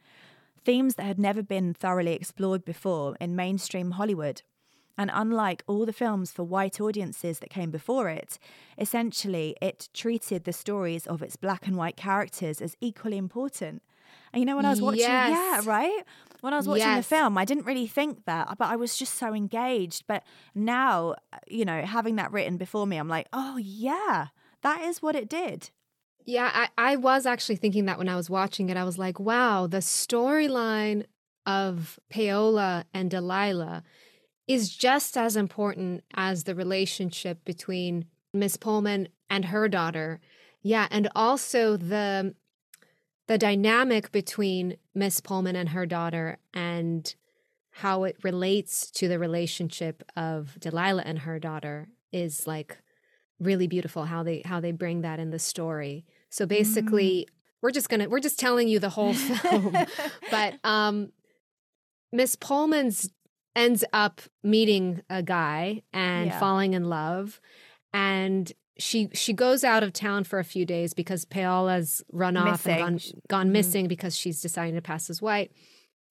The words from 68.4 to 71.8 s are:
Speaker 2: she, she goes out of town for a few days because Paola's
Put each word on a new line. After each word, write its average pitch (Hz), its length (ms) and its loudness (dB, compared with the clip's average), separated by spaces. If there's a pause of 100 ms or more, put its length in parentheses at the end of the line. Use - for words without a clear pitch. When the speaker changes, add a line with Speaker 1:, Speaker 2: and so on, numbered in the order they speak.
Speaker 2:
she, 214 340 0
she - 200 0
goes 247 300 4
out 226 200 6
of 196 100 0
town 208 320 -2
for 196 140 -2
a 175 60 0
few 180 220 -2
days 170 280 -2
because 175 300 -4
Paola's 185 800 0 (100)